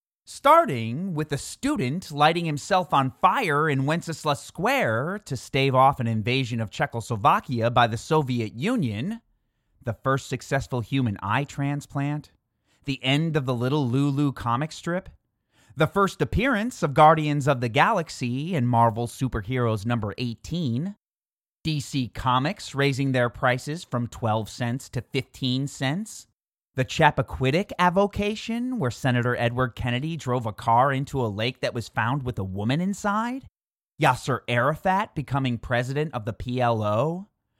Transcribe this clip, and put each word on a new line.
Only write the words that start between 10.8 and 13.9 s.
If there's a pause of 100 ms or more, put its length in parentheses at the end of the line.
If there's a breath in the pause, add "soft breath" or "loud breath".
human
eye
transplant, (540)
the
end
of
the
Little
Lulu